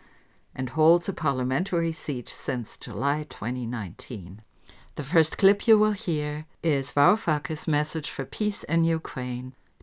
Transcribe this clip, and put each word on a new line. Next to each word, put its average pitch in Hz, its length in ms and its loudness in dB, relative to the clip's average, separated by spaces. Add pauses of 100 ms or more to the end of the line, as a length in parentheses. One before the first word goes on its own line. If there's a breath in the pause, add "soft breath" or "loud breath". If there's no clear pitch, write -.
(560 soft breath)
and 127 160 -4
holds 160 360 4
a 190 60 -2
parliamentary 151 800 0
seat 131 380 -4
since - 480 -4
July 143 520 -2
twenty 123 380 -4
nineteen. 104 760 -8 (540 soft breath)
The 147 80 -6
first 156 340 2
clip 202 300 4
you 220 100 8
will 214 140 4
hear 151 560 -4 (160)
is 139 300 0
Varoufakis' 156 760 2
message 151 420 0
for - 160 -6
peace - 380 -4
in 165 220 2
Ukraine 127 680 -2 (300)